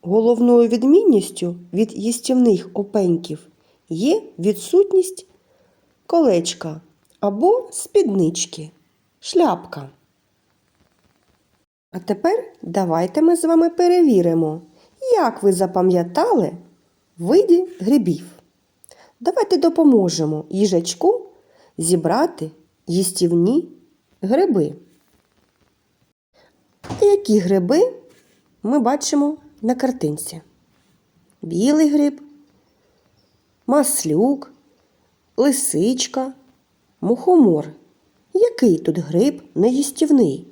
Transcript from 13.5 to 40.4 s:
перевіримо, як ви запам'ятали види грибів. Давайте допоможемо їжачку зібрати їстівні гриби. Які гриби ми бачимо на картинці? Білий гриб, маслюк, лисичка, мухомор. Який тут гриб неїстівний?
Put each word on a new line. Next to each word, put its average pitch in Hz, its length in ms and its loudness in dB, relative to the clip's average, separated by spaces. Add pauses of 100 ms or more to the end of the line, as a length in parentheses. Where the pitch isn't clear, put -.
перевіримо, 196 920 2 (520)
як 320 300 0
ви 196 100 4
запам'ятали 185 1000 0 (680)
види 349 500 2 (120)
грибів. 190 460 0 (920)
Давайте 381 360 0
допоможемо 190 920 2
їжачку 190 720 0 (560)
зібрати 165 720 -2 (360)
їстівні 180 840 0 (540)
гриби. 233 520 0 (2250)
Які 403 380 2
гриби 196 540 0 (680)
ми 254 160 -2
бачимо 285 580 -2 (260)
на 233 120 -2
картинці? 165 680 -6 (1000)
Білий 269 480 0
гриб, 285 300 0 (1500)
маслюк, 254 840 0 (840)
лисичка, 262 960 -2 (680)
мухомор. 214 680 2 (640)
Який 381 460 2
тут 156 200 -4
гриб 170 440 -2 (120)
неїстівний? 254 960 0